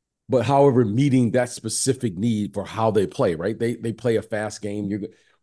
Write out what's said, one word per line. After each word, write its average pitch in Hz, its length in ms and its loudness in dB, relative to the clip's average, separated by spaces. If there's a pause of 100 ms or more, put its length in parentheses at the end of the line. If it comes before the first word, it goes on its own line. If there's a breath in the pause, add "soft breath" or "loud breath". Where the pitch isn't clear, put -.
(300)
but 113 160 2
however, 139 400 6
meeting 123 460 2
that 123 180 0
specific 117 680 -4
need 104 360 -2
for 98 120 -6
how 110 260 0
they 95 160 2
play, 98 280 0
right? 95 220 -4
They, 117 180 -2
they 113 180 -6
play 113 240 0
a 101 40 -2
fast 107 400 -8
game. 104 260 -6
You're 101 120 -4
g-, 95 80 -8 (360 soft breath)